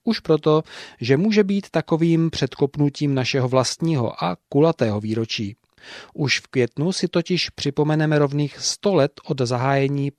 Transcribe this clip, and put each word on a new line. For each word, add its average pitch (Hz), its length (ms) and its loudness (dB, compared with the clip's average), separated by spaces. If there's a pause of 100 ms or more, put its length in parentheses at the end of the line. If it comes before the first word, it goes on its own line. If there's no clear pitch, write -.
Už 226 160 -2
proto, 156 420 2 (380)
že 131 160 2
může 208 280 4
být 196 260 -4
takovým 165 600 2
předkopnutím 143 840 -2
našeho 127 340 0
vlastního 131 760 0
a 180 120 -4 (120)
kulatého 135 520 2
výročí. 110 560 -6 (580)
Už 139 260 -2
v - 60 -18
květnu 139 460 0
si 180 160 -2
totiž 170 420 -2
připomeneme 151 680 0
rovných 147 400 -2
sto - 360 -2
let 143 180 2 (120)
od 139 160 -4
zahájení 139 800 0